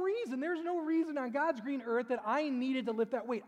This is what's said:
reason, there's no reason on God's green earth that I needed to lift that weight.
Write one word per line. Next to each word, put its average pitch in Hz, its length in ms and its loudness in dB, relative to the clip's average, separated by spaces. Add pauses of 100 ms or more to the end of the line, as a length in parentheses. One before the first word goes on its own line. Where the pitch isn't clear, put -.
reason, 370 380 0
there's 330 220 -2
no 349 180 0
reason 320 380 2
on 254 120 -2
God's 277 300 2
green 262 260 -4
earth 233 220 0
that 247 180 0
I 285 220 2
needed 262 380 0
to 226 60 0
lift 220 200 0
that 226 140 0
weight. 240 220 -2